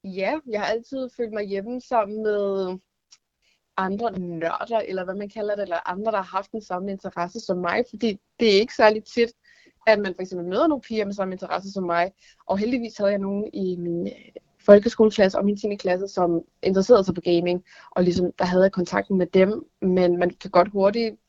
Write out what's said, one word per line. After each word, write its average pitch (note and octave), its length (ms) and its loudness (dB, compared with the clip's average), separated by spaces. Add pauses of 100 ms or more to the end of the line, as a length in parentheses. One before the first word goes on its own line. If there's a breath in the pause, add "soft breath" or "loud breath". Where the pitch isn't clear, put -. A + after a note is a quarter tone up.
Ja, F#3+ 280 -4 (180)
jeg G#3+ 100 -4
har F#3+ 60 -2
altid A#3+ 500 -4
følt A3+ 160 -6
mig G#3 120 -4
hjemme G3+ 360 -6
sammen G#3+ 420 -2
med G3 560 -2 (960)
andre G3 420 -4
nørder, F3 680 -4
eller F#3 160 -6
hvad F#3+ 100 -8
man G3+ 140 -8
kalder G#3 260 -6
det, G3+ 80 -4
eller E3+ 280 -4
andre, G#3 220 -2
der G#3+ 40 -2
har F#3 200 -4
haft G3 160 -6
den G#3+ 100 -8
samme F#3+ 280 -6
interesse F#3+ 500 -8
som F3+ 180 -2
mig, G3 320 0
fordi G#3+ 280 -4 (220)
det G#3+ 160 6
er G3+ 40 8
ikke A#3 140 -2
særlig G#3+ 300 4
tit, A#3 240 0 (580 soft breath)
at G#3+ 120 6
man F#3+ 160 -4
for F#3 80 -10
eksempel F3+ 260 -8
møder A#3 180 0
nogle C#4+ 160 0
piger A3 220 -4
med G3+ 100 -6
samme F#3+ 200 -4
interesse F#3 380 -8
som F#3+ 120 -6
mig, E3+ 280 0 (340 soft breath)
og G3 120 -2
heldigvis A#3 380 -4
havde G3+ 140 0
jeg G3+ 80 -2
nogen G3 360 -4
i F#3 240 -4
min, E3+ 280 -4
øh, G3+ 60 -8 (540)
folkeskoleklasse G#3 720 6
og G3+ 60 0
min G3+ 120 0
tiende G#3 220 -6
klasse, F#3 300 -2
som E3+ 320 0 (220)
interesserede F#3+ 420 4
sig F#3 100 -2
for F3+ 80 -8
gaming, F3 420 0 (260 loud breath)
og F3+ 140 0
ligesom, F3+ 340 0
der F#3+ 60 0
havde F#3 180 2
jeg F#3+ 100 4
kontakten F#3+ 460 -2
med F3 80 2
dem, F#3+ 380 2 (180)
men F3+ 360 2
man F3 120 2
kan - 200 -16
godt F#3 180 4
hurtigt G#3 480 0 (120)